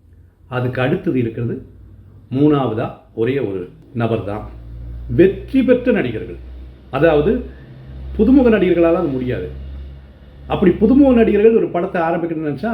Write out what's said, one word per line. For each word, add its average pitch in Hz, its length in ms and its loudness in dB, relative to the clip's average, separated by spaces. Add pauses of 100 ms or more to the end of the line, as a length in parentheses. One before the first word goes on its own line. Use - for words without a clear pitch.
(500)
அதுக்கு 127 300 -2
அடுத்தது 147 400 0
இருக்கிறது 117 360 -4 (760)
மூணாவதா 135 560 2 (280)
ஒரே 120 260 -2
ஒரு 98 220 -6 (320)
நபர் 113 340 -2
தான், 104 160 -8 (720)
வெற்றி 196 460 2
பெற்ற 254 300 2
நடிகர்கள். 120 460 -4 (520)
அதாவது, 151 420 2 (800)
புதுமுக 247 380 6
நடிகர்களால 175 520 4
அது 151 80 -2
முடியாது. 123 380 -4 (1000)
அப்படி 165 280 2
புதுமுக 262 400 4
நடிகர்கள் 220 440 4
ஒரு 170 120 0
படத்தை 180 320 -4
ஆரம்பிக்கணும்னு 165 460 -2
நினைச்சா, 170 260 -4